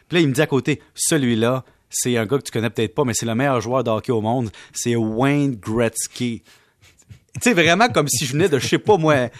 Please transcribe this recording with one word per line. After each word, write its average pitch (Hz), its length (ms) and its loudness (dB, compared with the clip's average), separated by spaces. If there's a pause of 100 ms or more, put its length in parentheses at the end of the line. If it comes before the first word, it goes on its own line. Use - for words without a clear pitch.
Puis 160 100 -2
là, 180 40 4
il 147 80 4
me 131 40 -2
dit 131 80 2
à 151 60 2
côté, « 135 340 -2 (140)
Celui-là, 123 680 0 (240)
c'est 123 300 -2
un 113 80 0
gars 131 140 0
que - 60 -6
tu - 60 -10
connais 117 200 -2
peut-être 113 240 -4
pas, 151 80 0
mais 123 100 0
c'est 117 140 -4
le 113 80 -4
meilleur 131 260 0
joueur 120 220 -2
de 117 80 -2
hockey 107 200 -2
au 113 100 0
monde. 113 280 -2 (240)
C'est 120 220 -2
Wayne 131 600 0
Gretzky. » 113 840 -4 (960)
Tu - 140 -10
sais, 247 40 4
vraiment 175 360 4
comme 160 200 0
si - 160 -2
je 123 80 -6
venais 165 160 2
de, 143 100 2
je - 80 -4
sais 175 120 0
pas 214 180 4
moi, 147 320 2 (100)